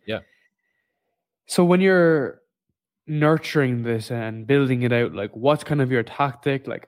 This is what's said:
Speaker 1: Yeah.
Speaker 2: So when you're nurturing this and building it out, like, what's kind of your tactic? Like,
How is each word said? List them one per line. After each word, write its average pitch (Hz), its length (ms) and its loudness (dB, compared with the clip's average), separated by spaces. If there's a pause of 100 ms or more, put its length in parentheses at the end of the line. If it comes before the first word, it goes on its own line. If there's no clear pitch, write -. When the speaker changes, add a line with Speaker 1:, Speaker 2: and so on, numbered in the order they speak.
Speaker 1:
Yeah. 104 140 -6 (1300)
Speaker 2:
So - 180 2
when 180 160 4
you're 170 600 2 (680)
nurturing 151 720 0
this 117 280 -4
and 113 360 -8
building 131 360 2
it 120 100 0
out, 117 200 0
like, 98 240 -8
what's 139 280 0
kind 147 180 0
of 127 80 0
your 120 140 0
tactic? 135 640 -4
Like, - 200 -12